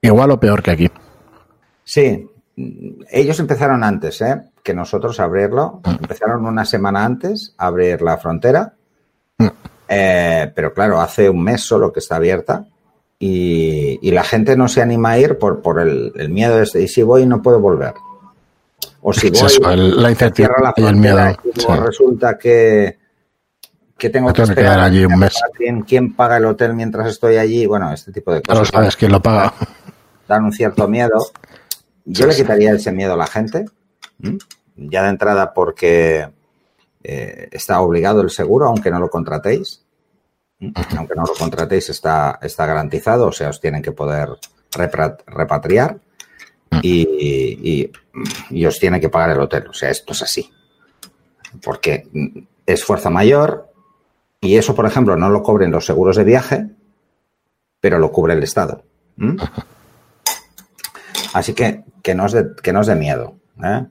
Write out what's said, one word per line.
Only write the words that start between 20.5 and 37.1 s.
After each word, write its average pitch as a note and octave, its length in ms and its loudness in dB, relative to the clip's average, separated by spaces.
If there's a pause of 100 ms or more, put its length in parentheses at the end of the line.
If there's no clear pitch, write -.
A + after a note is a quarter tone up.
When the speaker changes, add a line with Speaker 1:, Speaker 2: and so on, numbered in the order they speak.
Speaker 1:
incertidumbre C3 80 4
Speaker 2:
la B2 140 2
Speaker 1:
y A2+ 40 2
el G#2+ 60 4
Speaker 2:
frontera G2+ 380 6
Speaker 1:
miedo, F#2+ 180 0
Speaker 2:
y - 160 -4
luego - 160 0
Speaker 1:
sí. - 120 0
Speaker 2:
resulta A#2+ 500 2
que, A2 640 4 (1000)
que A#2 120 -2
tengo B2+ 180 0
Speaker 1:
Me B2 60 2
Speaker 2:
que - 80 2
Speaker 1:
tengo A2+ 60 4
que G2+ 60 0
Speaker 2:
esperar F#2+ 220 4
Speaker 1:
quedar F#2+ 120 4
allí F#2 100 4
Speaker 2:
a F#2+ 40 6
que F#2+ 60 4
Speaker 1:
un F2+ 120 4
Speaker 2:
me G2 60 6
Speaker 1:
mes. G2 100 0
Speaker 2:
repatrien, A#2+ 460 -4
¿quién B2 340 0
paga A#2 220 2
el A2 80 2
hotel A2+ 280 0
mientras A2 360 -4
estoy A2+ 280 2
allí? A2 300 0
Bueno, G2 240 0
este D2+ 200 -12
tipo F#2 200 -6
de D#2+ 160 -2
Speaker 1:
Ya - 60 2
lo A2+ 80 4
Speaker 2:
cosas, G#2+ 120 0
Speaker 1:
sabes, G#2+ 220 2
Speaker 2:
¿no? - 40 -20
Speaker 1:
quién G2 120 4
lo G2 100 4
paga. G#2 320 2 (760)
Speaker 2:
Dan G#2+ 180 2
un G#2 80 -2
cierto G#2+ 340 -2
miedo. A2+ 320 0 (880)
Yo F#2 180 -2
Speaker 1:
Sí, C#3 60 6
Speaker 2:
le D#3 40 2
Speaker 1:
sí. C#3 80 0
Speaker 2:
quitaría G#2 320 4
ese G2+ 180 -2
miedo F#2+ 220 -4
a F2 40 -2
la D#2+ 100 -2
gente, A2 380 -6 (580)
¿m? - 140 -6 (400)
Ya D#2+ 260 -4
de G2 60 2
entrada G2 440 0
porque, E2 760 2 (760)
eh, G1+ 480 -14